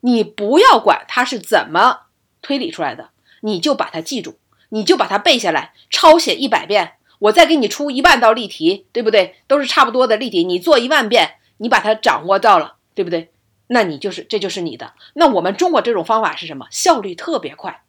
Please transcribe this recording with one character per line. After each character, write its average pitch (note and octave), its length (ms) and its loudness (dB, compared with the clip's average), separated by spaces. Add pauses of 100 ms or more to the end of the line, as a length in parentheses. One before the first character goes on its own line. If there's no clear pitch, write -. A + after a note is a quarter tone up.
你 A#3+ 220 2
不 A3 360 0
要 A4 200 6
管 - 280 0
它 B3+ 180 -2
是 B3 140 -8
怎 F#3 280 0
么 G3+ 340 2 (420)
推 C#4 160 -4
理 E4 100 -6
出 F3 140 -8
来 C3 100 -6
的， - 160 -18 (320)
你 G#3+ 180 -4
就 C#4+ 140 0
把 - 160 -4
它 D#3+ 120 -10
记 E3+ 200 -8
住， - 160 -16 (320)
你 G#3+ 140 -4
就 F4 120 2
把 - 120 -2
它 G3+ 100 -4
背 C4 220 0
下 F#3 120 -2
来， D3 220 -4 (160)
抄 D#4 300 2
写 E4 160 -4
一 C4+ 120 -6
百 - 200 -4
遍。 F#3+ 240 -2 (260)
我 G#3 140 2
再 D#4 160 4
给 D#4+ 80 2
你 B3 120 0
出 D4 220 -6
一 B3+ 140 -4
万 D4+ 180 4
道 A3+ 120 6
例 A3+ 140 -4
题， - 440 -2
对 A#3+ 100 -4
不 G#3+ 80 0
对？ G#3 280 2 (100)
都 D4 120 2
是 C#4 60 -4
差 A#3 180 2
不 B3 60 2
多 B3+ 160 2
的 A3 100 2
例 A3+ 140 -6
题， F3+ 140 0
你 F3+ 160 -2
做 D4+ 180 4
一 A#3+ 100 0
万 C4+ 220 0
遍， G3 280 2 (200)
你 A3 100 -8
把 A3+ 120 2
它 G#3+ 160 0
掌 F#3 320 -2
握 G3 100 2
到 G3+ 220 4
了， D3 160 -6 (180)
对 G3 100 -4
不 F3 60 -6
对？ E3 220 -6 (400)
那 A#3+ 120 2
你 D#3 160 -6
就 G3+ 100 -8
是， F3 140 -12
这 G#3+ 160 -6
就 G3 100 -6
是 F#3 120 -8
你 D3+ 140 -8
的。 - 180 -18 (200)
那 D#4+ 140 2
我 G3+ 140 2
们 F#3+ 140 -2
中 F4 160 0
国 C#4 80 2
这 A#3+ 140 -2
种 - 100 -2
方 A3 200 -2
法 D#3 120 -4
是 E3+ 120 -14
什 D3 100 -14
么？ C3 140 -16
效 E4 280 2
率 G3 140 -8
特 C#4+ 240 -8
别 D3 160 -10
快 - 360 -16